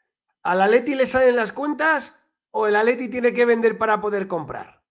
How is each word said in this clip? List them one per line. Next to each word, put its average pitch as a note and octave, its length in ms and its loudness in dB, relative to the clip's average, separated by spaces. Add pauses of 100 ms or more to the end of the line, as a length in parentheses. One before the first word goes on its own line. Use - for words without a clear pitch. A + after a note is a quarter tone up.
(420)
¿Al F3+ 180 0
Atleti A#3+ 340 2
le C4 120 0
salen B3+ 280 4
las A3 200 -2
cuentas D4 600 -2 (360)
o G#3+ 160 -2
el G#3 100 2
Atleti A#3 320 0
tiene A#3+ 240 -2
que A#3+ 140 2
vender A3+ 320 2
para G#3+ 240 0
poder G3+ 260 -4
comprar? C3 640 -10